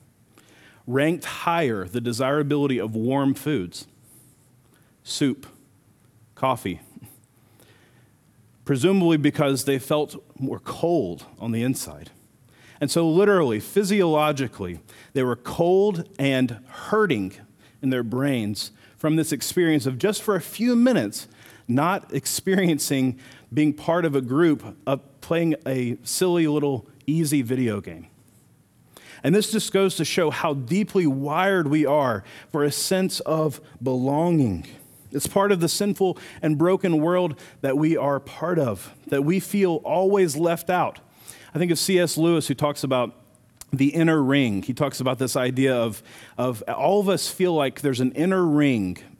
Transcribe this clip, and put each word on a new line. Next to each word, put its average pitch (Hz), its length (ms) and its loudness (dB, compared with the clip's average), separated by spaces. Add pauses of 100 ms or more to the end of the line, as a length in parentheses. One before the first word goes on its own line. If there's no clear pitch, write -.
(880)
ranked 147 400 0
higher 139 580 -2
the 95 160 -6
desirability 135 760 0
of 110 180 -4
warm 135 380 0
foods, 123 520 -6 (1160)
soup, - 440 -4 (880)
coffee, 127 460 -4 (1800)
presumably 165 540 4
because 143 460 2
they 139 140 0
felt - 460 -4 (140)
more 127 200 -6
cold 139 680 -2 (120)
on 113 140 -6
the 113 100 -2
inside. 85 480 -6 (680)
And 143 120 -2
so 170 180 2
literally, 170 500 4
physiologically, 151 1200 0 (340)
they 135 80 0
were 123 120 0
cold 180 720 0 (120)
and 131 400 2 (100)
hurting 143 640 0 (480)
in 135 80 -2
their 127 140 0
brains 120 680 -4 (280)
from 156 180 2
this 156 160 0
experience 156 540 0
of 131 100 -4
just 196 240 0
for 202 160 0
a 165 60 -4
few 240 340 0
minutes 233 500 2 (400)
not 156 460 0
experiencing 143 1080 0 (340)
being 151 200 2
part 170 320 0
of 151 100 0
a 139 60 2
group 131 560 0 (100)
of 135 140 0 (220)
playing 165 320 0 (120)
a 127 360 -2
silly 175 440 0
little 147 400 -2 (200)
easy 151 340 0
video 120 400 -2
game. 82 280 -14 (1160)
And 143 100 4
this 208 160 2
just 220 220 -2
goes 196 240 2
to 165 80 0
show 165 260 0
how 151 220 -2
deeply 170 540 0
wired 151 600 0
we 147 180 2
are 127 380 0 (280)
for 147 100 0
a 143 80 2
sense - 500 -2
of 156 380 -2 (240)
belonging. 131 840 0 (440)
It's - 160 -6
part 202 240 2
of 185 100 2
the 165 80 0
sinful 196 500 -2 (240)
and 156 160 0
broken 175 420 2
world 175 400 0 (220)
that 135 160 0
we 156 180 2
are 135 240 0
part 165 380 -4
of, 117 360 -2 (120)
that 139 180 0
we 180 160 2
feel 185 360 0
always 180 600 2
left 170 320 0
out. 175 320 0 (540)
I 147 40 -4
think 170 140 2
of 156 60 -2
C 190 200 2
S 170 200 2
Lewis, 160 300 2
who 143 60 0
talks 147 300 -2
about 127 300 0 (580)
the 135 160 4
inner 160 340 2
ring. 127 400 2
He - 120 -6
talks 135 260 -2
about 127 180 0
this 131 180 -2
idea 127 380 2
of, 117 280 -2 (340)
of 120 260 -2
all 170 380 0
of 196 80 0
us 185 200 0
feel 180 260 0
like 139 260 -2
there's 131 200 0
an 131 120 0
inner 180 320 0
ring, 135 540 2 (220)